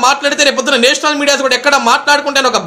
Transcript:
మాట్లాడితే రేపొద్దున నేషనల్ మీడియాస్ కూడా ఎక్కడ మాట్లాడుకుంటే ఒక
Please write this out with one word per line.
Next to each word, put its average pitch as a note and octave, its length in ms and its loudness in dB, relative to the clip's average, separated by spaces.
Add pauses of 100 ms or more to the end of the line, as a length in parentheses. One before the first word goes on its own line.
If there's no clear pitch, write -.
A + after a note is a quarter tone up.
మాట్లాడితే C#4+ 440 0
రేపొద్దున B3+ 360 0
నేషనల్ D4 360 0
మీడియాస్ C#4 240 0
కూడా B3+ 140 0
ఎక్కడ C#4+ 180 2 (120)
మాట్లాడుకుంటే C#4+ 640 0
ఒక G3+ 140 -2